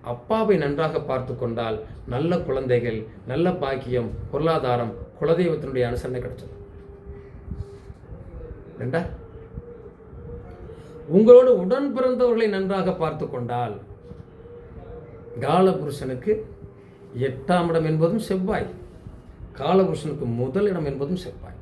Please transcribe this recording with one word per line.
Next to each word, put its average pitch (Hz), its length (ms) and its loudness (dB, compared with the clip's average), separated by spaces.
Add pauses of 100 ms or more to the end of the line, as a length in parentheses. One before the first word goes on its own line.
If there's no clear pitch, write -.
அப்பாவை 208 540 2
நன்றாக 156 440 0
பார்த்து 127 360 -4
கொண்டால் 117 400 -2 (300)
நல்ல 160 320 0
குழந்தைகள், 123 680 0 (200)
நல்ல 165 260 0
பாக்கியம், 123 580 -2 (200)
பொருளாதாரம், 131 640 0 (260)
குலதெய்வத்தினுடைய 151 680 2
அனுசரணை 123 340 -4
கிடைச்சிடும். - 420 -12 (2250)
ரெண்டா, 147 240 -2 (2000)
உங்களோடு 233 500 10
உடன் 247 340 0
பிறந்தவர்களை 240 560 4
நன்றாக 190 460 0
பார்த்து 156 360 -2
கொண்டால், 120 440 -2 (1700)
காலபுருஷனுக்கு 151 920 2 (840)
எட்டாம் 170 500 2
இடம் 165 160 2
என்பதும் 165 440 2
செவ்வாய், 190 420 0 (840)
காலபுருஷனுக்கு 156 800 2
முதல் 131 340 2
இடம் 175 160 0
என்பதும் 139 320 -2
செவ்வாய் - 460 -12